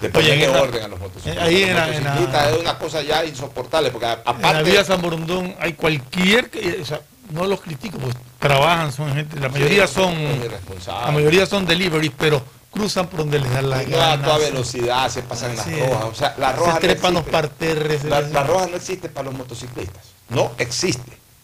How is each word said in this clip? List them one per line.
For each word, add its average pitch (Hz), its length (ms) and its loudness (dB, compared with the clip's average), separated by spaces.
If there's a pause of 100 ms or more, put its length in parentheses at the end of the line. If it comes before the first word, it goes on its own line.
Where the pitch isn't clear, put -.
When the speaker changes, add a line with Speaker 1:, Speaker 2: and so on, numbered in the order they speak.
Speaker 1:
De 107 60 -2
Speaker 2:
Oye, - 60 -4
Speaker 1:
ponerle 151 320 4
Speaker 2:
en 135 60 4
la, 135 100 4
Speaker 1:
orden 117 220 0
a 107 40 -10
los 98 120 -12
motociclistas. 151 440 -8
Speaker 2:
ahí 170 180 4
Speaker 1:
Los 190 80 2
Speaker 2:
en 180 60 0
la, 165 120 2
en 151 160 -2
la, 143 80 -2
Speaker 1:
motociclistas 147 420 2
es 160 60 2
una 170 200 -2
cosa 156 240 -4
ya 151 220 0
insoportable, 131 640 -2
porque 120 160 -6
a-, 117 60 0
Speaker 2:
en 113 120 -6
la 123 60 2
Speaker 1:
aparte 160 400 2
Speaker 2:
vía 202 120 6
San 185 180 0
Borondón 175 580 -2
hay 165 140 -4
cualquier, 180 760 0
que... 196 320 -4
o 139 40 -10
sea, 147 160 -6 (300)
no 165 140 -4
los 196 160 -2
critico, 170 360 -10
pues 127 180 -4 (240)
trabajan, 147 520 4
son 147 220 -4
gente, 151 260 -4
la 139 80 -2
Speaker 1:
Sí, 127 60 -4
Speaker 2:
mayoría 165 340 4
Speaker 1:
son 185 260 2
Speaker 2:
son, 160 80 -4
Speaker 1:
irresponsables. 110 840 -6
Speaker 2:
la 135 60 2
mayoría 151 340 6
son 196 200 -2
delivery, 165 440 0
pero 147 320 2 (280)
cruzan 190 380 -2
por 175 120 -6
donde 147 200 0
les 131 120 -2
da 131 100 0
la 131 220 0
Speaker 1:
Y 127 40 -6
no 160 100 0
a 165 120 4
Speaker 2:
gana, 143 160 0
Speaker 1:
toda 151 140 4
Speaker 2:
se, 151 60 2
Speaker 1:
velocidad, 127 640 0
se 123 120 -6
pasan 120 340 -6
las 107 100 -6
Speaker 2:
sí, 165 140 -6
Speaker 1:
rojas, 117 260 0
o 113 100 -6
sea, 139 220 -2
la 135 140 0
Speaker 2:
se 127 60 -4
Speaker 1:
roja 170 160 4
no 165 60 0
Speaker 2:
trepan 180 340 2
los 175 80 0
Speaker 1:
existe. 139 100 -8
Speaker 2:
parterres, 151 680 0
se 147 80 -4
Speaker 1:
La, 147 120 2
Speaker 2:
les 147 100 -6
Speaker 1:
la 143 120 2
roja 180 240 2
no 175 100 -6
existe 180 320 -8
para 139 160 -10
los 131 100 -8
motociclistas, 123 680 -12 (260)
no - 280 0
existe. - 600 -4 (260)